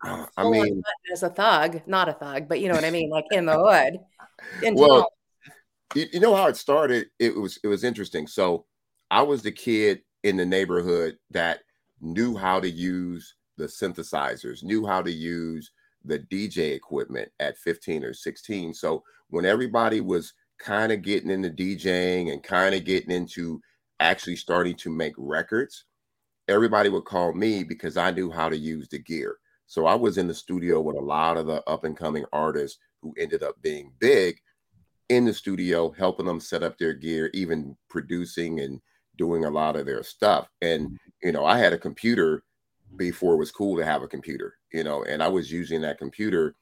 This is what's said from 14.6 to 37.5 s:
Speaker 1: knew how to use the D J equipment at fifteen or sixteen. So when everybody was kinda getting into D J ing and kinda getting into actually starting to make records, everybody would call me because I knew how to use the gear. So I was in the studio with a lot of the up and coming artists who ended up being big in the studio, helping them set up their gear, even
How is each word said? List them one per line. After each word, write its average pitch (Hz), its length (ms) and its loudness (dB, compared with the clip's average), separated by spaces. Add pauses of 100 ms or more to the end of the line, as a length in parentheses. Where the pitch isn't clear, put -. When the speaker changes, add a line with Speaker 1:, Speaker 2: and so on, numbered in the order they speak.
Speaker 1:
knew 107 240 -2
how 92 140 0
to 90 100 -4
use 82 600 -8 (320)
the 73 140 -4
D 98 280 -6
J 80 260 -4
equipment 65 680 -8
at 71 160 -4
fifteen 82 480 -6
or 60 80 -8
sixteen. 85 640 -8
So 78 280 -4 (280)
when 85 160 0
everybody 110 560 2
was 92 320 -2 (260)
kinda 107 380 0
getting 92 320 -2
into 95 180 -2
D 92 260 -4
J 90 460 0
ing 82 100 -2
and 71 140 -8
kinda 95 360 2
getting 90 300 -2
into 87 520 -6 (360)
actually 87 380 0
starting 87 400 0
to - 140 -10
make 80 260 -4
records, 82 680 -6 (640)
everybody 104 420 4
would 90 160 -2
call 87 260 0
me 101 320 -2
because 80 320 -8
I 90 140 2
knew 90 200 -4
how 80 200 -2
to 80 60 -2
use 78 320 -8
the 73 100 -10
gear. 76 400 -8 (280)
So 80 200 -2
I 92 80 6
was 120 240 2
in 90 100 0
the 82 60 -6
studio 85 480 0
with 73 140 -4
a 71 40 -6
lot 78 380 0
of 78 80 -4
the 78 200 -4
up 78 180 -4
and 78 120 -6
coming 76 340 -4
artists 73 480 -2 (220)
who 78 160 -14
ended 78 260 -4
up 71 200 -8
being 73 360 -8
big 107 400 4 (680)
in 123 160 4
the 110 80 2
studio, 90 580 -2
helping 92 360 -2
them 85 120 -2
set 82 240 -6
up 82 140 -4
their 82 160 -2
gear, 80 400 -4
even 80 420 -6 (140)